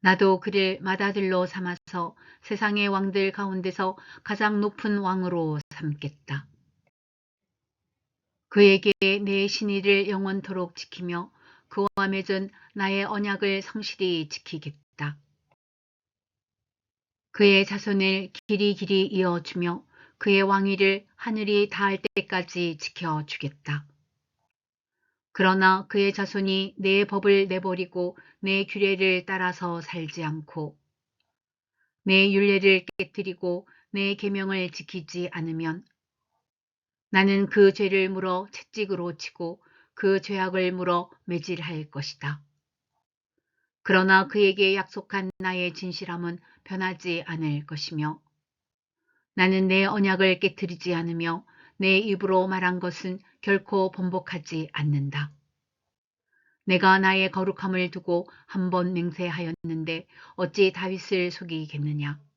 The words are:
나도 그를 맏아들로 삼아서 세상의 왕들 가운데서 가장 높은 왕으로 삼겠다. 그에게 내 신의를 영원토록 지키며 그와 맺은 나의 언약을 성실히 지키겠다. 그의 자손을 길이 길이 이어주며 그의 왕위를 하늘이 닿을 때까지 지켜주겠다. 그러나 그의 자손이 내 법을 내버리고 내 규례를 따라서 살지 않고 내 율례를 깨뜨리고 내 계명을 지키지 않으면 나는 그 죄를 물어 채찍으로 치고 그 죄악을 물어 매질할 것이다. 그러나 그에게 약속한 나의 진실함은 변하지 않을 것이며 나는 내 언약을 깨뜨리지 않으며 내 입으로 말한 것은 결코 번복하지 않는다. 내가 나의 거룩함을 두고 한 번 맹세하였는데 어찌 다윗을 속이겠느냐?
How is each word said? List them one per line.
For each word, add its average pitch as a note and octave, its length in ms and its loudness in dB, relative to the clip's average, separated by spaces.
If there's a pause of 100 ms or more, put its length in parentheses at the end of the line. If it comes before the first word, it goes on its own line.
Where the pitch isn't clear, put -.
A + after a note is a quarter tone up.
나도 F#3+ 380 6
그를 F#3+ 420 -2
맏아들로 F#3+ 640 0
삼아서 F3+ 720 -8 (260)
세상의 G#3 460 -2
왕들 G3 440 0
가운데서 F#3+ 680 -4 (240)
가장 G#3 380 0
높은 G#3 360 -2
왕으로 F3+ 640 -2 (100)
삼겠다. D3 800 -8 (2000)
그에게 G3 440 8 (320)
내 G3 240 0
신의를 G3+ 600 0
영원토록 F#3+ 680 -4
지키며 F3 560 -10 (360)
그와 G3 420 -2
맺은 G3 400 -2 (240)
나의 G3 300 0
언약을 G3+ 580 -2
성실히 F#3 680 -4
지키겠다. - 920 -12 (2000)
그의 G3 360 6
자손을 G3 640 0 (160)
길이 G#3 260 2
길이 F#3+ 320 2
이어주며 F3 840 -2 (320)
그의 G3 220 4
왕위를 G3 720 2
하늘이 G#3 540 0
닿을 G3 300 -2 (140)
때까지 F3 640 -4
지켜주겠다. D3+ 1120 -6 (1400)
그러나 F#3+ 560 4
그의 G3 260 2
자손이 G3 640 -2
내 G3 280 2
법을 G3 420 4
내버리고 F3+ 680 -4 (240)
내 G3 240 0
규례를 F#3+ 600 0
따라서 F3+ 540 -4
살지 D#3+ 460 -8
않고 D3+ 520 -8 (1300)
내 G3 300 4
율례를 G3 520 4 (120)
깨뜨리고 F3+ 680 -6 (260)
내 G3 240 -2
계명을 G3 560 -2
지키지 F3 600 -10
않으면 E3 540 -6 (1300)
나는 G3 360 4
그 G3 260 6
죄를 F#3+ 360 0
물어 F#3+ 420 -4
채찍으로 F3 640 -6
치고 - 480 -12 (300)
그 G3 280 2
죄악을 F#3 520 -2
물어 F3+ 360 0 (140)
매질할 E3 680 -6
것이다. C#3+ 500 -8 (1400)
그러나 F#3+ 440 4
그에게 G3 480 4
약속한 F#3+ 640 -6
나의 F3+ 340 -4
진실함은 F3 680 -8 (260)
변하지 F#3 600 -4
않을 D3+ 400 -4
것이며 D3+ 560 -6 (1120)
나는 F#3+ 340 4
내 F#3+ 160 4
언약을 F#3+ 560 2
깨뜨리지 F3+ 520 -4
않으며 E3+ 520 -4 (320)
내 F#3+ 200 4
입으로 F#3+ 520 2
말한 F#3 320 0
것은 F#3 380 -6 (200)
결코 G3 500 0
번복하지 F3+ 840 -6
않는다. D3 580 -2 (1300)
내가 F#3+ 340 6
나의 F#3+ 320 2
거룩함을 F#3+ 580 -2
두고 F3 380 -2 (200)
한 F#3 220 -2
번 F3+ 220 0
맹세하였는데 E3 1160 -4 (280)
어찌 F#3 380 2
다윗을 F#3 580 -2
속이겠느냐? D3 880 -6 (180)